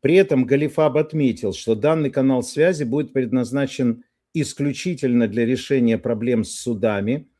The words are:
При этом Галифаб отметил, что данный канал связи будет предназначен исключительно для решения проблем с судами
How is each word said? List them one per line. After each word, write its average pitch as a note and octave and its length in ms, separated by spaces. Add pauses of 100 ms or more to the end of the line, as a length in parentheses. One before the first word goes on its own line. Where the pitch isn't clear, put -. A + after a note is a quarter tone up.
При D#3 140
этом F3 280
Галифаб C#3+ 540
отметил, C#3+ 560
что - 200
данный C#3+ 360
канал C3 340
связи D3+ 400
будет C3 300
предназначен B2+ 880 (300)
исключительно C#3 960
для A2+ 160
решения A#2+ 520
проблем A#2 460
с - 80
судами A2 800 (100)